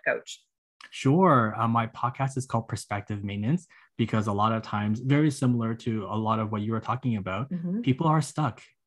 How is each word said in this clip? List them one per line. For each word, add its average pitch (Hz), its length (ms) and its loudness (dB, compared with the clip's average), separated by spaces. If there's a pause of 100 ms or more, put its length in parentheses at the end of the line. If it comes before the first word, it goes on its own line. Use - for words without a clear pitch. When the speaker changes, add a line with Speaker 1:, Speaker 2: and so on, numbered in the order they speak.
Speaker 1:
coach. - 380 -6 (460)
Speaker 2:
Sure. 135 680 4
Uh, 113 80 2
my 113 220 2
podcast 131 480 -4
is 127 100 -6
called 117 220 -4
Perspective 104 560 -6
Maintenance 104 420 -2 (320)
because 110 300 2
a 104 40 0
lot 104 200 2
of 113 100 0
times, 107 380 -2
very 143 300 2
similar 120 440 0
to 110 300 -4
a 98 120 -4
lot 110 220 0
of 107 140 -2
what 104 100 -2
you 110 80 -2
were 113 100 -2
talking 120 360 -2
about, 98 340 -4
Speaker 1:
Mm-hmm. 175 300 -4
Speaker 2:
people 165 260 2
are 156 160 4
stuck. 151 400 -4 (240)